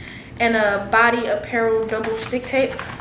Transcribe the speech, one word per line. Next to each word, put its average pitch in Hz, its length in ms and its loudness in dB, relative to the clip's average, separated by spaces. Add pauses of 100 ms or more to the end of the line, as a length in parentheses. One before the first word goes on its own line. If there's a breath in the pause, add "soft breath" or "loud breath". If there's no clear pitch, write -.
(400 loud breath)
and 233 160 4
a 202 340 2
body 233 360 4
apparel 220 600 0
double 220 300 -2
stick 247 280 -4
tape. 269 280 0 (280)